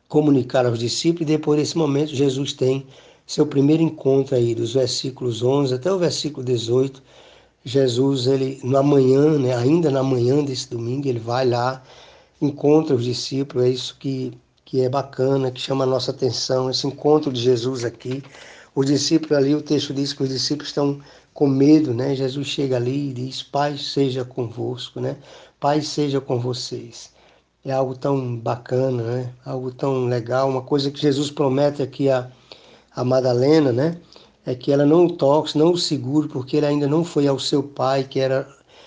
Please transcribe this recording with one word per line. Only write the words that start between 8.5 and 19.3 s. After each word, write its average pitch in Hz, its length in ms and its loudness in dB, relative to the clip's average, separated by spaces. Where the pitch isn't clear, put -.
na 135 180 2
manhã, 143 560 4
né, 127 160 0
ainda 147 360 2
na 135 120 0
manhã 131 400 2
desse 131 260 -6
domingo, 123 380 -6
ele 120 120 -2
vai 120 280 -2
lá, 123 360 -2
encontra 147 560 2
os 120 80 0
discípulos, 127 600 -2
é - 20 4
isso 127 320 -4
que, 131 320 -6
que 131 160 -2
é 127 80 2
bacana, 131 640 0
que 127 100 -10
chama 135 240 -2
a - 20 0
nossa 131 240 -2
atenção, 131 600 -2
esse 127 160 -4
encontro 151 440 2
de 123 100 -4
Jesus 123 440 0
aqui. 127 380 -8
Os 135 120 0
discípulos 151 500 2